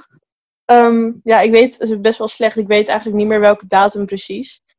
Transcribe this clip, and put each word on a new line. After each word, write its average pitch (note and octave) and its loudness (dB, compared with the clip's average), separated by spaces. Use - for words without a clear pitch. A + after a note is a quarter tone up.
ehm, A#3 2
ja, A3+ 2
ik A3 2
weet, A#3 2
het A3+ -6
is G#3+ -4
best A3 -2
wel G#3+ -6
slecht. A3 -4
Ik G#3 -6
weet G#3+ 0
eigenlijk G#3+ -4
niet G#3 -2
meer G#3+ 0
welke G#3 2
datum G3+ 0
precies. G3 -12